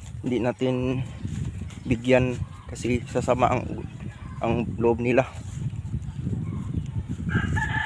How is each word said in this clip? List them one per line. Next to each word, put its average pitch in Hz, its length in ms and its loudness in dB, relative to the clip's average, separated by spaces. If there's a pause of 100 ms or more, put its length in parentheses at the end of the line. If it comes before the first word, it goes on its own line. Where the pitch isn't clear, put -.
(200)
hindi 123 200 0
natin 127 600 0 (840)
bigyan 123 520 6 (320)
kasi 120 400 0
sasama 123 480 4
ang, - 80 0 (760)
ang 117 140 2 (220)
loob 117 240 4
nila. 123 240 6 (2500)